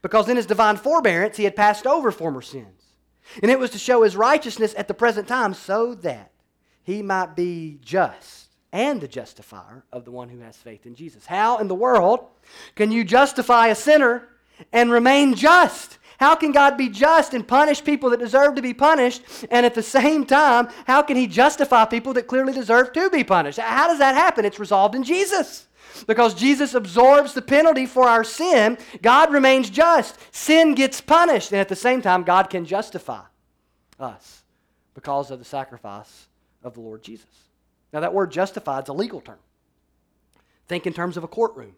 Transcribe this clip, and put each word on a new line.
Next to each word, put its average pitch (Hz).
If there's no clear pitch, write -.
Because 208
in 247
his 214
divine 208
forbearance, 214
he 214
had 196
passed 208
over 269
former 151
sins. 117
And 220
it 262
was 247
to 202
show 240
his 185
righteousness 226
at 202
the -
present 214
time 233
so 226
that 131
he 202
might 185
be 165
just -
and 247
the 139
justifier 110
of 123
the 120
one 123
who 120
has 113
faith 110
in 120
Jesus. 160
How 214
in 214
the 185
world 226
can 214
you 233
justify 240
a 220
sinner 247
and 240
remain 262
just? 311
How 294
can 320
God 277
be 254
just 294
and 226
punish 294
people 277
that 240
deserve 262
to 269
be 247
punished? 269
And 240
at 240
the 226
same 285
time, 262
how 277
can 269
he 254
justify 247
people 233
that -
clearly 262
deserve 247
to 370
be 302
punished? 160
How 240
does 320
that 269
happen? 285
It's 202
resolved 202
in 262
Jesus. 359
Because 220
Jesus 262
absorbs 247
the 262
penalty 285
for 254
our 226
sin, 247
God 285
remains 262
just. 311
Sin 311
gets 269
punished. 320
And 196
at 196
the 190
same 254
time, 180
God 180
can 175
justify 151
us -
because 139
of 131
the 120
sacrifice 117
of 120
the 120
Lord 110
Jesus. 110
Now, 151
that 175
word 190
justified 143
is -
a 139
legal 202
term. 107
Think 175
in 175
terms 175
of 165
a 165
courtroom. 127